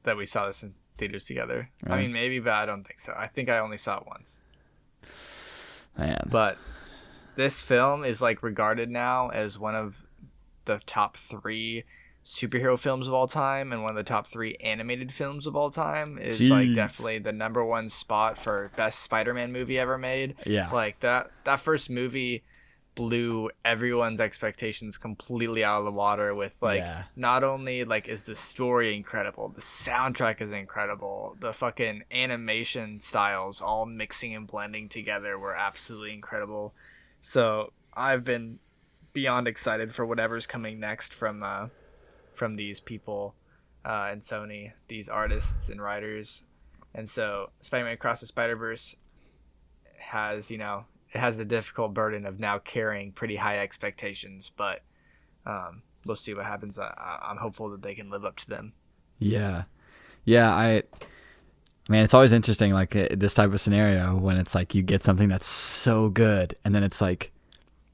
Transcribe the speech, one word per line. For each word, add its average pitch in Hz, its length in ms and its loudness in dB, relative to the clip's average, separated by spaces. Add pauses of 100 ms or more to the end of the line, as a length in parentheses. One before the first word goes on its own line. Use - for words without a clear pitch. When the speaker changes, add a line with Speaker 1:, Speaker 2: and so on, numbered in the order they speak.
Speaker 1:
that 113 120 2
we 101 100 -6
saw 104 200 -2
this 98 160 -6
in 98 120 -14 (240)
theaters - 260 -6
together. 62 460 -6 (160)
I - 40 -4
Speaker 2:
Really? 131 120 0
Speaker 1:
mean, 123 100 -2
maybe, 123 260 -2
but 113 140 0
I 107 140 2
don't 101 180 -6
think - 160 -18
so. - 160 -10
I 107 100 -6
think 127 220 -6
I 117 100 4
only 107 180 -4
saw 101 220 -4
it - 80 -14
once. - 340 -20 (1600)
Speaker 2:
Man. 64 320 -2
Speaker 1:
But 110 280 2 (800)
this 139 240 2
film 139 440 4
is, 120 180 -2
like, 113 200 2
regarded 113 480 0
now 123 380 0
as 107 300 -4
one 107 160 -4
of 107 300 -6 (600)
the 104 140 0
top - 380 -2
three 113 680 -8 (400)
superhero 127 540 0
films 131 300 -2
of 131 60 0
all 131 120 4
time 135 460 0
and 113 100 -4
one 110 80 -2
of 107 60 -4
the 107 80 -2
top 107 240 -2
three 110 280 -6
animated 120 560 -4
films 143 340 -6
of 147 100 -4
all 147 140 2
time. 151 480 -4
Is, 113 220 -2
like, 131 280 8
Speaker 2:
Jeez. 120 60 6
Speaker 1:
definitely 110 440 -2
the 107 140 -4
number 113 320 -2
one 113 240 -2
spot 110 500 0
for 101 380 -2
best 110 240 0
Spider-Man 120 520 -2
movie 127 260 -2
ever 127 200 0
made. 131 380 -2 (100)
Speaker 2:
Yeah. 104 240 0
Speaker 1:
Like, 113 300 0
that, 123 300 2 (140)
that 139 160 2
first 151 300 0
movie 123 540 -4 (500)
blew 117 560 0 (140)
everyone's 117 560 2
expectations 107 760 -4
completely 113 680 -4
out 104 140 4
of 104 80 0
the 104 40 -2
water 104 440 2
with, 101 260 -6
like, 101 200 2
Speaker 2:
Yeah. 87 240 -8 (120)
Speaker 1:
not 127 260 2
only, 131 420 -2
like, 110 220 -2
is 110 180 -8
the 110 120 -10
story 120 580 0
incredible, 104 540 -6
the - 140 -12
soundtrack 127 800 -2
is 104 100 -8
incredible, 101 880 -6
the 113 140 -6
fucking 113 580 -4
animation 117 880 -2
styles 98 600 -2
all 110 240 -2
mixing 113 480 -6
and 107 120 -12
blending 104 440 -10
together 104 480 -6
were 98 180 -6
absolutely 107 560 -4
incredible. 104 640 -8 (460)
So 110 520 2 (220)
I've 127 300 0
been 117 340 -4 (560)
beyond 123 340 2
excited 113 460 -2
for 123 100 -2
whatever's 113 420 -2
coming 110 320 -8
next 107 360 -6
from, 107 280 -4
uh, 101 260 -6 (680)
from 110 220 -4
these 104 240 -6
people, 101 540 -8 (520)
uh, 104 240 -4
and 104 100 -10
Sony, 104 520 -12 (160)
these 107 200 -12
artists 107 640 0
and 101 100 -10
writers. 107 640 -6 (500)
And 110 140 -10
so 101 420 -4 (100)
Spider-Man 120 340 -2
Across 117 260 -2
the 117 60 -12
Spider-Verse 113 720 -4 (1000)
has, 107 520 -6
you 110 80 -10
know, 104 280 -8 (280)
it 110 40 -2
has 120 180 0
the 113 80 -6
difficult 110 480 -2
burden 107 320 -2
of 98 160 -8
now 101 180 -2
carrying 104 540 -4
pretty 107 240 -6
high 104 220 -2
expectations, 98 1000 -8
but, 98 240 -4 (640)
um, 95 380 -10 (240)
we'll 107 100 -4
see - 160 -8
what 98 140 -8
happens. 101 320 -10
I, 98 80 -6 (100)
I, - 340 -10
I'm 104 60 -8
hopeful 110 320 -8
that 98 140 -12
they 101 120 -8
can 104 140 -14
live 101 160 -8
up 95 140 -8
to - 100 -12
them. 107 240 -10 (460)
Speaker 2:
Yeah. 101 460 0 (600)
Yeah, 113 300 8
I, 110 300 4 (1000)
man, 110 160 8
it's 107 120 8
always 127 180 12
interesting, 110 400 6
like, 95 240 4
uh, 98 140 4
this 98 240 4
type 104 180 8
of 101 80 2
scenario 98 560 6
when 92 220 4
it's, 90 160 0
like, 87 200 2
you 95 80 6
get 95 200 4
something 101 260 8
that's 92 180 2
so - 600 2
good, 101 560 4
and 101 100 4
then 101 80 6
it's, 98 200 2
like, 90 280 0 (640)